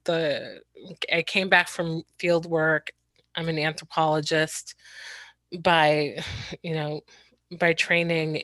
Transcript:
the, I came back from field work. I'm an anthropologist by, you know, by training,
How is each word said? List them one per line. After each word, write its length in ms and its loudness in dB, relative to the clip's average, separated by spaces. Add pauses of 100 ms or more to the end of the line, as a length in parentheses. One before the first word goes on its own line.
the, 580 -2 (500)
I 100 2
came 260 -2
back 200 4
from 340 -4 (160)
field 280 2
work. 460 0 (440)
I'm 120 -4
an 100 -2
anthropologist 1160 -2 (840)
by, 580 4 (440)
you 120 -4
know, 280 -4 (580)
by 140 4
training, 680 0